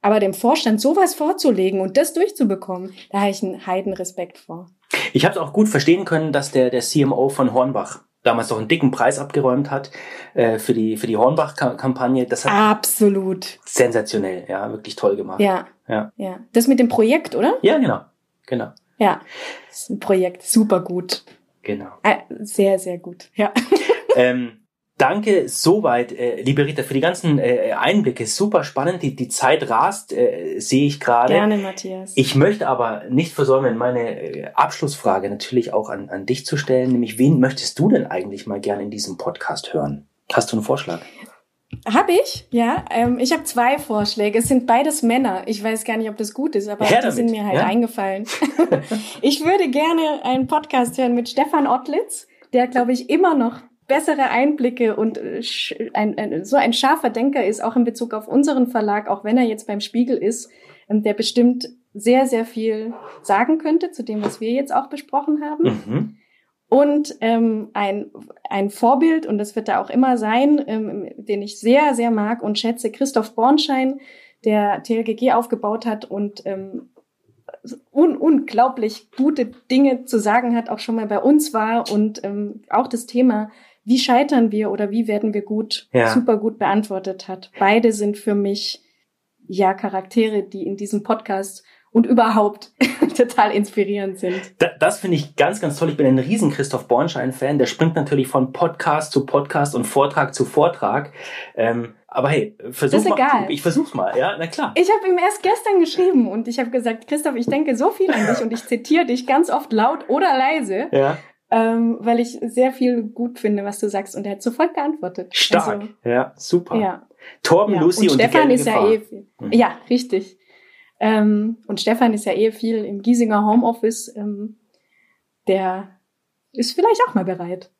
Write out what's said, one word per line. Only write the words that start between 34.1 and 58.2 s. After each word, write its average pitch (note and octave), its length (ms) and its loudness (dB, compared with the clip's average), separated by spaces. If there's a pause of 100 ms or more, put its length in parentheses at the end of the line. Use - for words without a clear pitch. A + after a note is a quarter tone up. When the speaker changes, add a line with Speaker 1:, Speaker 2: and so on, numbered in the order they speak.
Speaker 2:
äh, - 320 -10
Abschlussfrage G#2 760 -2
natürlich A2+ 420 -2
auch G#2+ 160 -2
an, G2 220 -10
an F#2+ 160 -10
dich C3 180 -4
zu C#3+ 140 -4
stellen. B2+ 340 0
Nämlich, A#2 260 -2
wen C3+ 220 4
möchtest - 380 -2
du E3+ 100 2
denn - 180 4
eigentlich G2 400 -8
mal G2+ 140 -6
gerne G2+ 220 -4
in G#2 80 -8
diesem G#2 260 -10
Podcast - 560 -8
hören? C#2+ 340 -4 (240)
Hast - 220 0
du A#2 60 -2
einen G#2+ 60 -2
Vorschlag? C3 360 -4 (880)
Speaker 1:
Hab E4 200 2
ich, - 400 -2
ja. A#3 400 -2
Ähm, A#3+ 280 0
ich B3+ 140 0
hab D#4+ 140 -4
zwei B3+ 320 0
Vorschläge. G#3 600 -2
Es A#3 80 -2
sind B3+ 180 2
beides C#4+ 360 2
Männer. A#3 440 0
Ich G#3 180 -6
weiß A3 200 -4
gar A3 120 -4
nicht, A3 140 -4
ob G#3+ 80 -14
das G#3+ 160 -8
gut D4+ 200 -4
ist, G3+ 140 -2
aber G#3 160 -4
Speaker 2:
Her A3 160 6
Speaker 1:
die - 120 -2
sind A#3+ 180 0
Speaker 2:
damit, G#3+ 100 -4
Speaker 1:
mir G#3 80 -4
halt F#3 120 0
Speaker 2:
ja. - 60 2
Speaker 1:
eingefallen. G#3 640 -2
Speaker 2:
<laughs> - 920 -2
Speaker 1:
Ich C#4+ 200 0
würde F4 280 2
gerne D#4 520 0
einen C4 260 -2
Podcast B3+ 500 -2
hören B3 160 2
mit A#3+ 160 -2
Stefan D4+ 360 0
Ottlitz, C4 600 -4 (260)
der, B3 140 4
glaub B3 240 0
ich, B3+ 180 -2
immer E4 260 4
noch A#3+ 240 0 (300)
bessere C#4+ 420 0
Einblicke B3 680 0
und, A3 220 -2
äh, - 220 -8
sch-, - 520 -8
ein, G#3+ 240 -2
ein, F#3+ 280 -6
so A3+ 120 0
ein A#3+ 160 2
scharfer C4+ 380 2
Denker B3 340 0
ist, - 180 -2
auch A3+ 140 -4
in A#3+ 80 4
Bezug A#3 300 -4
auf G#3+ 140 -8